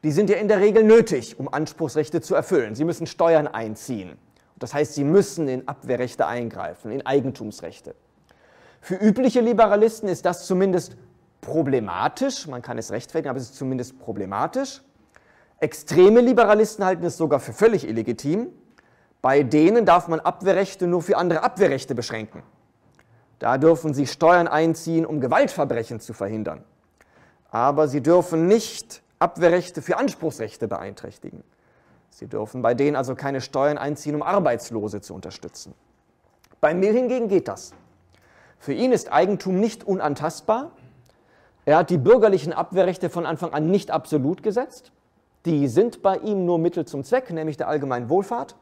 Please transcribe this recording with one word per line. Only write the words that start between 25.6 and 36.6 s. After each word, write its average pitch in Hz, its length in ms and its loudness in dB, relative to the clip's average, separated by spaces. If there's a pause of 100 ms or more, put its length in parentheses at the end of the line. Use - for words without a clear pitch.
zu - 140 -16
verhindern. 101 500 -8 (840)
Aber 143 380 2
sie 135 140 -2
dürfen 165 440 2
nicht - 560 -2 (160)
Abwehrrechte 170 640 0
für - 160 -2
Anspruchsrechte 143 680 -6
beeinträchtigen. - 760 -12 (680)
Sie - 180 -20
dürfen 107 340 -8
bei 120 120 2
denen 139 240 0
also 131 180 -4
keine 139 240 -6
Steuern 143 380 -2
einziehen, 147 360 -6
um 147 80 -4
Arbeitslose 117 800 -2
zu - 120 -18
unterstützen. - 600 -16 (840)
Bei 156 140 2